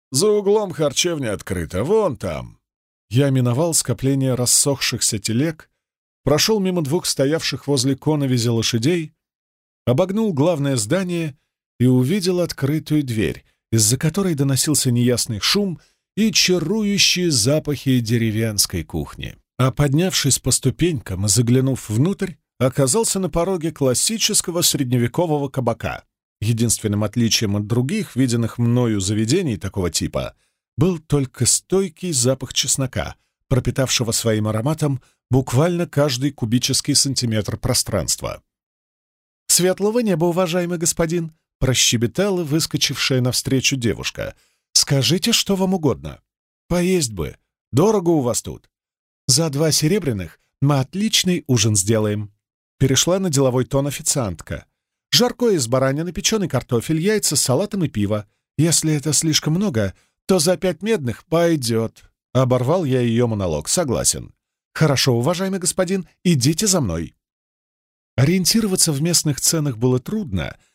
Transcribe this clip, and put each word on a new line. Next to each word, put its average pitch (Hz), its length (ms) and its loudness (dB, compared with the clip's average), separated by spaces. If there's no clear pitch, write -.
«За 180 180 0
углом 208 420 0
харчевня 147 600 -2
открыта, 90 500 -6
вон 190 320 0
там». 67 440 -10
Я 135 220 2
миновал 131 420 0
скопление 131 640 0
рассохшихся 123 840 0
телег, 127 520 -2
прошел 208 300 2
мимо 185 240 0
двух 151 240 -2
стоявших - 580 -2
возле 135 300 0
коновизи 131 540 0
лошадей, 123 640 0
обогнул 190 460 2
главное 143 440 2
здание 165 600 -2
и 123 80 4
увидел 165 520 2
открытую 151 640 -2
дверь, 107 400 -2
из-за 113 260 2
которой 170 380 0
доносился 139 560 0
неясный 120 480 0
шум 196 400 -2
и 214 160 2
чарующие 180 1000 2
запахи 135 680 0
деревенской 110 840 -2
кухни. - 540 -10
А 131 140 2
поднявшись 147 680 0
по - 140 -2
ступенькам 120 720 -2
и 104 40 0
заглянув 123 600 2
внутрь, 127 440 -2
оказался 143 600 0
на 180 120 -2
пороге 170 400 -2
классического 175 880 0
средневекового 139 880 0
кабака. 117 540 -4
Единственным 107 640 0
отличием 104 540 0
от 104 80 -4
других, 127 500 -2
виденных 117 440 0
мною 120 420 2
заведений 110 560 0
такого 92 320 -4
типа, 69 460 -4
был 165 220 2
только 135 480 -2
стойкий 180 640 -2
запах 127 400 -2
чеснока, - 640 -4
пропитавшего 123 640 0
своим 110 360 0
ароматом 135 540 0
буквально 160 580 2
каждый 143 440 0
кубический 127 640 0
сантиметр 117 640 0
пространства. - 840 -4
«Светлого 185 520 2
неба, 180 260 2
уважаемый 175 520 0
господин!» 165 560 -2
прощебетала 135 840 0
выскочившая 147 760 0
навстречу 127 540 0
девушка. 92 600 -4
«Скажите, 143 640 2
что - 220 0
вам 185 180 0
угодно. 80 480 -2
Поесть 175 440 0
бы. 82 260 -6
Дорого 180 380 4
у 160 120 4
вас 117 200 -2
тут». - 280 -14
«За 156 220 2
два 147 220 0
серебряных 147 680 -2
мы 143 180 4
отличный 180 680 0
ужин 110 280 2
сделаем», 104 560 0
перешла 139 420 2
на 190 100 0
деловой 131 360 2
тон 139 220 -2
официантка. - 800 -6
«Жаркое 240 440 2
из 127 120 0
баранины, 135 460 0
печеный 202 340 -2
картофель, 131 540 -2
яйца 202 340 0
с - 60 0
салатом 180 420 -2
и - 60 0
пиво. 104 380 -2
Если 156 360 2
это 147 180 -2
слишком 156 420 0
много, 131 400 -2
то 190 140 2
за 175 180 2
пять 180 240 -4
медных 185 440 -4
пойдет». 135 840 0
Оборвал 131 540 2
я 127 160 2
ее 120 260 2
монолог. 92 400 -2
«Согласен». 82 640 -2
«Хорошо, 139 360 2
уважаемый 180 440 -2
господин, 185 480 -2
идите 160 420 2
за 190 140 2
мной». 85 340 -4
Ориентироваться 185 800 2
в 135 80 -2
местных 160 400 0
ценах 147 360 -2
было 127 220 2
трудно, 98 580 -6